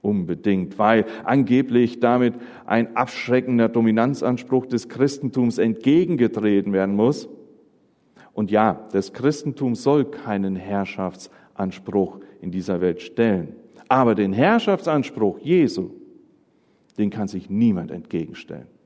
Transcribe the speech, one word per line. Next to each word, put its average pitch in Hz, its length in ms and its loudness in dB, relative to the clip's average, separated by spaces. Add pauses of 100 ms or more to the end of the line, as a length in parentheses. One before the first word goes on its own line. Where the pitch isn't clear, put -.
Unbedingt, 95 760 -2
weil 107 280 4 (180)
angeblich 123 720 2
damit 120 360 2 (320)
ein 113 300 0
abschreckender 123 720 0
Dominanzanspruch 120 1000 0
des 123 220 -4
Christentums 127 720 -2
entgegengetreten 113 1120 2
werden 98 220 2
muss. 120 340 0 (1040)
Und 104 200 -2
ja, 107 400 2
das 95 200 -2
Christentum 135 640 -2
soll 139 300 2
keinen 98 500 -4
Herrschaftsanspruch 95 1700 -4 (200)
in 90 120 -8
dieser 90 280 -4
Welt 90 220 -2
stellen. 98 540 -2 (320)
Aber 127 260 4
den 98 180 0
Herrschaftsanspruch 151 1080 0
Jesu, 143 500 0 (1040)
den 104 140 0
kann 104 160 -6
sich 95 240 -10
niemand 98 400 0
entgegenstellen. 78 800 -10 (180)